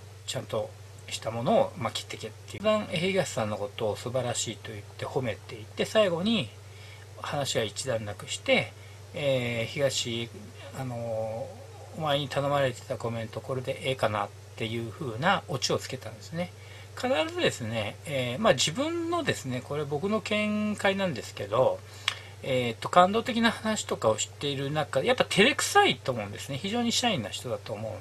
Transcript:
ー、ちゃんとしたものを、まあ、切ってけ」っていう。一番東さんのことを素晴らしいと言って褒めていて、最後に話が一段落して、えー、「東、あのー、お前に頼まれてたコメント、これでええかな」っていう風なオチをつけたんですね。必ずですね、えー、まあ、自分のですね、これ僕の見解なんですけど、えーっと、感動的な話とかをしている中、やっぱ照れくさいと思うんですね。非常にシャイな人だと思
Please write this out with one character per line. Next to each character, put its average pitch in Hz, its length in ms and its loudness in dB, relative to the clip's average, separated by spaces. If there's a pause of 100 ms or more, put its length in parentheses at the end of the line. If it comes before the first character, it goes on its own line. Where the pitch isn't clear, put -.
(280)
ー、 - 20 -4
ち - 60 -6
ゃ 117 60 -2
ん - 40 -12
と - 240 -2 (380)
し - 120 -6
た 110 120 -4
も 117 120 -2
の 190 180 6
を、 - 160 2
ま 110 140 -2
あ、 - 0 -
切 - 120 -6
っ - 40 -14
て - 100 -8
け」 113 100 -10
っ 104 40 -10
て - 220 -14
い - 20 -10
う。 - 20 -8
一 190 60 -6
番 214 280 4
東 185 380 2
さ 113 160 0
ん 107 40 -2
の 104 80 -2
こ 101 160 -4
と 107 180 0
を 95 40 -2
素 - 160 -6
晴 123 160 0
ら 120 80 -2
し - 160 -2
い 104 60 -8
と - 160 -12
言 101 80 -10
っ - 20 -16
て - 220 -10
褒 131 160 0
め 110 160 -2
て - 180 -12
い 107 80 -12
て、 - 220 -2
最 214 240 6
後 170 140 0
に 202 260 2 (720)
話 139 360 0
が 117 60 4
一 104 240 -4
段 113 160 0
落 104 260 -8
し - 80 -6
て、 214 360 2 (400)
え 123 520 2
ー、 - 60 -6
「東、 120 580 0 (480)
あ 135 60 -4
の 113 640 -4 (480)
ー、 - 40 -6
お - 20 -4
前 143 180 4
に 143 80 -2
頼 139 220 0
ま 143 100 4
れ 127 140 4
て - 80 -12
た 123 160 -4
コ 117 120 -2
メ 113 140 -2
ン 110 60 -6
ト、 113 100 -8
こ 131 160 -4
れ 131 60 -2
で 135 260 -4
え 131 40 2
え 131 40 0
か 113 140 4
な」 104 180 2
っ - 20 -14 (280)
て 117 80 -2
い 117 200 -2
う 110 60 -6
風 117 280 -6
な 180 280 4
オ 135 100 -2
チ - 140 -2
を 127 80 2
つ - 80 -6
け 131 80 -6
た 110 140 -12
ん 113 60 -12
で 101 60 -16
す - 120 -12
ね。 175 180 -6 (460)
必 254 100 -2 (260)
ず 359 60 -4
で 302 120 4
す - 100 -10
ね、 110 340 -4 (100)
え 127 300 -2
ー、 - 40 -4
ま 220 100 6
あ、 185 60 8
自 151 180 2
分 330 360 0
の 339 140 0
で - 120 0
す - 100 -8
ね、 123 160 -2
こ 147 160 -6
れ 151 80 -2
僕 147 240 -2
の 214 100 2
見 208 560 0
解 196 220 4
な 196 80 2
ん 165 80 0
で 101 100 -4
す - 100 -12
け 101 140 -6
ど、 107 320 4 (680)
え 127 260 2
ー - 40 -8
っ - 20 -12
と、 - 120 -6
感 185 240 10
動 226 100 2
的 233 160 0
な 226 120 6
話 - 340 -2
と 202 100 -2
か 117 140 4
を 107 100 4
し - 80 -2
て - 200 -8
い 139 100 -2
る 139 120 -2
中、 147 320 2
や 233 120 4
っ - 20 6
ぱ - 80 4
照 202 240 6
れ 294 80 4
く - 60 0
さ 403 240 8
い 240 100 4
と - 160 -2
思 104 140 -2
う - 20 -6
ん 101 60 -10
で 104 60 -10
す - 100 -10
ね。 139 80 -4
非 196 120 -4
常 240 140 0
に 233 80 2
シ - 160 2
ャ 208 80 2
イ 131 40 0
な 98 100 -4
人 - 180 -6
だ 110 100 -2
と - 140 -10
思 107 300 -6